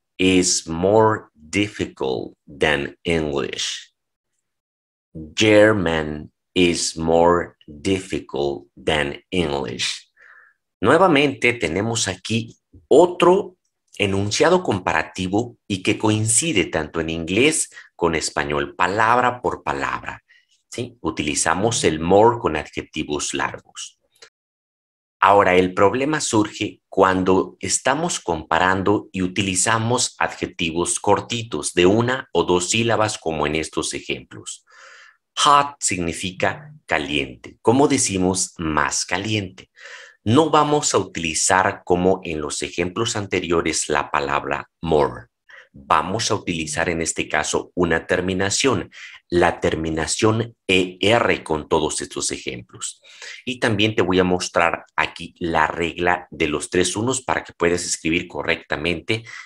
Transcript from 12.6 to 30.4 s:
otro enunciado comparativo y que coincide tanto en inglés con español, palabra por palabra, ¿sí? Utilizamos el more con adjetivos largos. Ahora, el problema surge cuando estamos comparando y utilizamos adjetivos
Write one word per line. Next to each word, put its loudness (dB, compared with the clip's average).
otro 4
enunciado 2
comparativo -2
y -4
que 0
coincide 0
tanto -4
en -2
inglés 0
con 0
español, -4
palabra 0
por -6
palabra, -6
¿sí? -10
Utilizamos -2
el 2
more 6
con -2
adjetivos -6
largos. -8
Ahora, 6
el 4
problema 2
surge -2
cuando 2
estamos -2
comparando 0
y -2
utilizamos 0
adjetivos -4